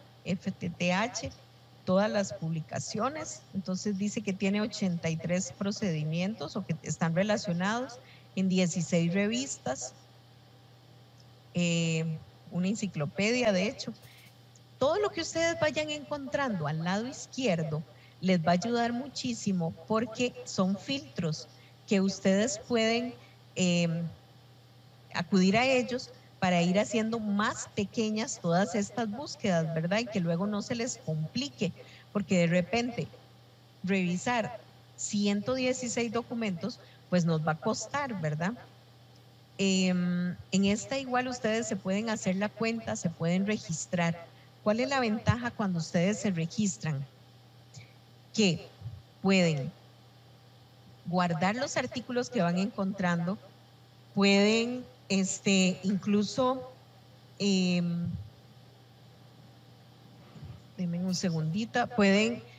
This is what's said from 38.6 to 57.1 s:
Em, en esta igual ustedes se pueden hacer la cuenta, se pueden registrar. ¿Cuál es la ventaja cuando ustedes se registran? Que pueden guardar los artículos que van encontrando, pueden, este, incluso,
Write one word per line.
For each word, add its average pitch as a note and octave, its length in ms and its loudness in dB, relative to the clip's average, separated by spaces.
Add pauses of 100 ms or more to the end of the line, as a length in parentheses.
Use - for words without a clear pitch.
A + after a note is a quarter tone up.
Em, F3+ 800 2 (160)
en G3 120 4
esta G#3 340 0
igual B3+ 300 0
ustedes A3+ 380 0
se A3+ 100 -2
pueden G3 320 -2
hacer G3 280 0
la G3+ 120 0
cuenta, A3+ 480 -2
se - 140 -2
pueden F3 360 2
registrar. E3+ 800 -2 (360)
¿Cuál G#3+ 180 2
es C4 80 0
la C4+ 120 2
ventaja A#3 500 0
cuando F#3+ 280 -2
ustedes F3+ 400 0
se G#3 120 -2
registran? E3 760 -2 (1300)
Que F#3 340 2 (560)
pueden E3+ 480 2 (1400)
guardar F3+ 480 2
los C4+ 220 -4
artículos B3 540 -4
que A3 100 0
van F3 160 2
encontrando, F#3+ 800 -2 (760)
pueden, G#3+ 720 4 (240)
este, F#3+ 720 2
incluso, G#3 880 0 (640)